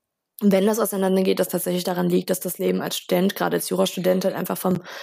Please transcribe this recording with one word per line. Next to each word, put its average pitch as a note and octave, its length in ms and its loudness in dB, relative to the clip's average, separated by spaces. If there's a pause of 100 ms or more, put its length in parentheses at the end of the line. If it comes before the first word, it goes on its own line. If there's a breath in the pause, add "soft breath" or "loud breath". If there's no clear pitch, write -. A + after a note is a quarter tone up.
(420)
wenn G3 240 4
das G#3+ 140 2
auseinandergeht, F#3+ 600 2
das F#3 100 0
tatsächlich F3+ 340 -2
daran F3+ 260 0
liegt, F3+ 200 0
dass F#3 100 0
das - 180 -6
Leben F#3 240 0
als E3+ 160 -6
Student, F#3 380 0
gerade F3 220 0
als E3 120 -4
Jurastudent, F#3 560 0
halt F#3+ 100 0
einfach E3+ 220 -4
vom F#3 240 0 (200 loud breath)